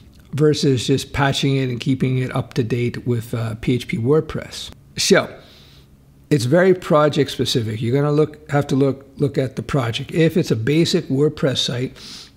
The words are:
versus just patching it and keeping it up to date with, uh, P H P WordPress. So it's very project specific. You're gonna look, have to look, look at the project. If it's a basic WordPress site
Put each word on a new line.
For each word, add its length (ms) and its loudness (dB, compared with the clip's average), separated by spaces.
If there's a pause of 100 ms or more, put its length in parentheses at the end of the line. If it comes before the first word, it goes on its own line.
(320)
versus 540 2
just 260 0
patching 440 0
it 120 -2
and 120 -6
keeping 380 0
it 160 -4
up 200 -6
to 80 0
date 440 -2
with, 280 -2
uh, 260 -4
P 140 0
H 140 -4
P 100 -4
WordPress. 720 -2 (260)
So 360 2 (960)
it's 160 2
very 300 6
project 560 2
specific. 500 -2
You're 140 -2
gonna 180 2
look, 380 0
have 160 0
to 100 0
look, 300 0 (100)
look 220 0
at 180 -2
the 60 -6
project. 500 -4
If 240 2
it's 140 0
a 60 2
basic 520 0
WordPress 500 0
site 380 -4 (400)